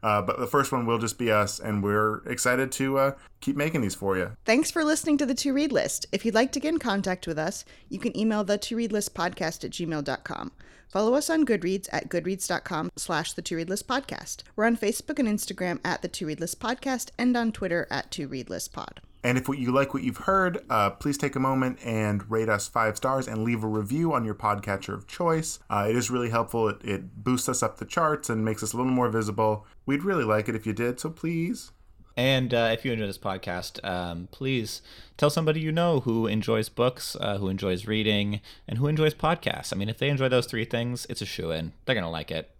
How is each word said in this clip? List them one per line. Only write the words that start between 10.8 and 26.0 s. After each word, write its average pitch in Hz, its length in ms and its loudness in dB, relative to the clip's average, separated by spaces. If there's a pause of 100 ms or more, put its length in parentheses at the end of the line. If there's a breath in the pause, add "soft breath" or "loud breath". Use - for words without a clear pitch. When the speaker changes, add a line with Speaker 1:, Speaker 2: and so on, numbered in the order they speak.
Speaker 2:
Follow 220 260 2
us 294 140 0
on 320 160 4
Goodreads 190 460 0
at - 180 -2
goodreads 180 380 -2
dot 175 180 -2
com 160 300 -4
slash 160 380 -4
the 175 100 -8
to 165 140 -4
read 165 120 -4
list 196 200 -4
podcast. - 540 -6 (120 soft breath)
We're 214 120 2
on 233 100 4
Facebook - 420 -2
and 247 100 4
Instagram 185 560 -2
at 175 180 -2
the 175 60 -4
To - 180 -6
Read 151 140 -4
List - 200 -6
Podcast 247 580 -4
and 247 180 4
on 233 140 2
Twitter 175 400 -2
at - 220 -4
To 143 160 -6
Read 127 200 -8
List - 240 -6
Pod. - 280 -12 (240)
Speaker 1:
And 123 140 4
if 127 100 -2
what 139 100 0
you 123 140 0
like 135 200 4
what 135 120 -2
you've 120 140 -2
heard, 185 520 2
uh, 104 200 6
please 143 280 -2
take 143 160 0
a 131 60 0
moment 131 420 2
and 107 480 0
rate 110 200 2
us 101 180 2
five 110 280 2
stars 131 300 0
and 110 160 -2
leave 113 220 0
a - 20 0
review 110 460 0
on 120 120 2
your 104 100 -2
podcatcher 101 600 -2
of 104 140 -10
choice. 165 500 0 (120)
Uh, - 180 2
it 117 80 2
is 113 140 0